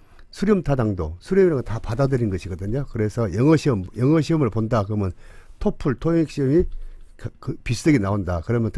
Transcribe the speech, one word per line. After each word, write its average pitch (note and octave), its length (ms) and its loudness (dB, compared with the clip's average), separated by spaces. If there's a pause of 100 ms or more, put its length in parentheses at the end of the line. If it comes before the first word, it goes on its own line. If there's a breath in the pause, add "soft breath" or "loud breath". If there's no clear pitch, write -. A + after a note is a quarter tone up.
(300 soft breath)
수렴 G3+ 320 0
타당도, G2+ 580 -2
수렴이라는 F3+ 420 2
건 - 20 -8
다 - 140 -6
받아들인 A#2+ 520 0
것이거든요. F#2+ 600 -4
그래서 G#2+ 440 -2
영어 C#3+ 220 6
시험, A2+ 280 0 (140)
영어 D3 220 4
시험을 D3+ 280 2
본다 A2 360 0
그러면 G2+ 280 -2 (460 soft breath)
토플, E3 380 0
토익 E3 340 0
시험이 C#3+ 340 2 (520 soft breath)
그, - 120 -12 (100)
그 - 240 -8
비슷하게 C#3 360 2
나온다. F#2+ 480 0
그러면 A#2 320 0